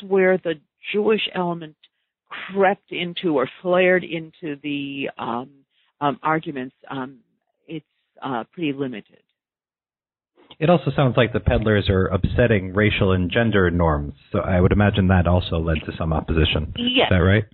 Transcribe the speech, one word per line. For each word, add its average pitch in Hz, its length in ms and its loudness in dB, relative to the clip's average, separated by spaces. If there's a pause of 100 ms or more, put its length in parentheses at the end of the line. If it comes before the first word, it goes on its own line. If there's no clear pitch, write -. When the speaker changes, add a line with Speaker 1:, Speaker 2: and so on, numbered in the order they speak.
Speaker 1:
where 185 320 2
the 165 160 -6 (380)
Jewish 208 300 0 (120)
element 170 420 -6 (520)
crept 196 600 -2
into 170 460 -4
or 127 120 0 (140)
flared 180 420 4
into 160 580 -10
the, 139 540 -8
um, 120 320 -8 (520)
um, 143 220 -2
arguments, 156 520 -4 (160)
um, 135 300 -10 (480)
it's, 151 180 -14 (340)
uh, 123 220 -6 (100)
pretty 156 200 -4
limited. 127 480 -10 (1400)
Speaker 2:
It 156 120 2
also 156 260 2
sounds 135 200 2
like 117 160 2
the 107 80 -2
peddlers 110 480 2
are 92 180 2
upsetting 95 640 0
racial 104 400 2
and 90 180 0
gender 101 400 2
norms, 78 440 0 (180)
so 101 80 -2
I 90 200 0
would 92 120 4
imagine 101 360 4
that 90 180 4
also 87 320 0
led 80 260 -2
to 82 120 -8
some 80 160 -2
opposition. 76 640 0
Speaker 1:
Yes. 240 300 0
Speaker 2:
Is - 40 0
that 92 60 4
right? 95 380 4